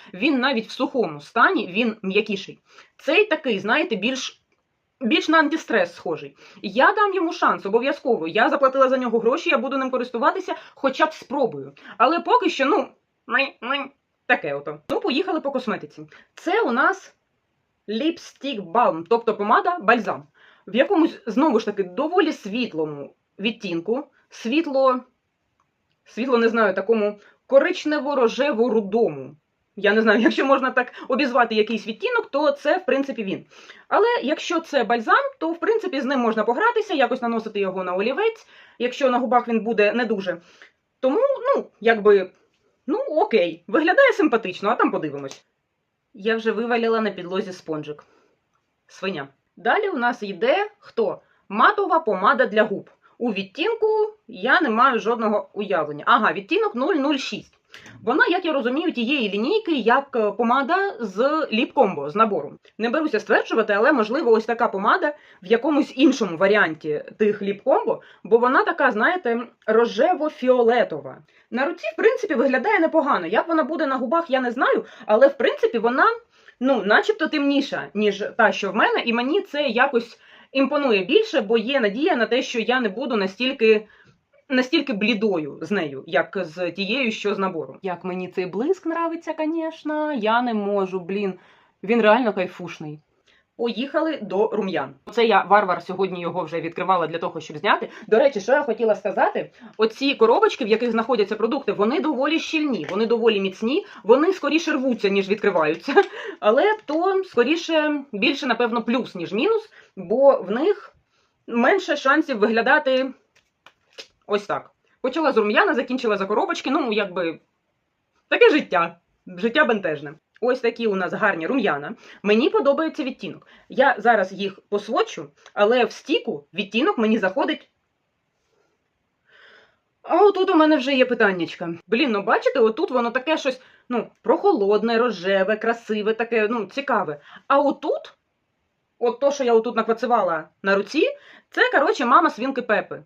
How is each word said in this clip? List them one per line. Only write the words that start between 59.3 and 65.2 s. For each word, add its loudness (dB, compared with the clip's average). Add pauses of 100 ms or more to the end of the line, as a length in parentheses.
як, 0
е, 0
помада 0 (240)
з -6 (100)
Lip -2
Combo, 0
з -6
набору. 0 (240)
Не -2
беруся 0
стверджувати, 0
але, 4
можливо, 2
ось 4
така 0
помада 0 (300)